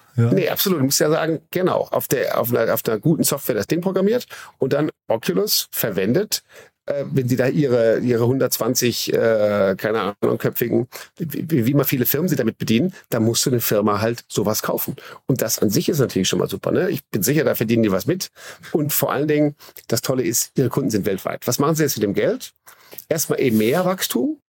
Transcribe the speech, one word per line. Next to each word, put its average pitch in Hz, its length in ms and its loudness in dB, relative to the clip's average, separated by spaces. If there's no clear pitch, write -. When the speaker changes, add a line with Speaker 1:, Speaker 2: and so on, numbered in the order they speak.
Speaker 1:
Ja. 117 160 4
Speaker 2:
Nee, - 160 2
absolut. 180 320 0
Du 131 40 2
musst 139 160 2
ja 156 100 2
sagen, 160 300 0
genau, 175 400 0
auf - 180 -2
der, - 320 0
auf 117 100 -2
einer, 117 220 2
auf 113 140 0
einer 110 120 0
guten 156 240 2
Software - 320 -2
das 104 120 -2
Ding 170 160 0
programmiert 196 440 0
und 135 160 -2
dann 147 160 2
Oculus 180 640 0
verwendet, 113 720 0
äh, 143 260 -4
wenn 131 160 0
sie 127 80 0
da 127 120 2
ihre, 120 500 4
ihre 120 280 2
hundertzwanzig, 123 880 0
äh, 104 640 2
keine 107 460 -2
Ahnung, 120 160 2
köpfigen, 117 500 0
wie, - 340 -6
wie, 123 160 2
wie 131 40 2
immer 139 140 4
viele 127 220 -2
Firmen 160 220 0
sie 143 80 -2
damit 113 200 0
bedienen, 113 380 0
da 120 100 0
musst 113 240 2
du 147 60 0
eine 123 100 0
Firma 104 400 0
halt 117 280 -2
sowas 107 340 -2
kaufen. - 340 -4
Und 123 160 0
das 110 160 -2
an 113 100 2
sich 139 220 0
ist 165 80 0
natürlich 95 300 0
schon 92 100 0
mal 92 100 0
super, - 220 -4
ne? 165 180 0
Ich - 180 -4
bin 101 160 -4
sicher, 143 220 2
da 113 100 2
verdienen 113 280 2
die 104 100 2
was 95 140 0
mit. 165 240 -2
Und 147 220 0
vor - 180 0
allen 143 160 0
Dingen, 151 260 2
das 117 120 0
Tolle 131 220 0
ist, - 340 -2
ihre 127 140 2
Kunden 107 200 -2
sind 101 140 0
weltweit. - 420 -4
Was 123 120 -2
machen 151 160 2
sie 156 80 0
jetzt 135 140 0
mit 110 80 -2
dem 101 100 0
Geld? 165 400 -2
Erstmal - 320 -2
eben 110 180 4
mehr 135 260 2
Wachstum 233 540 -2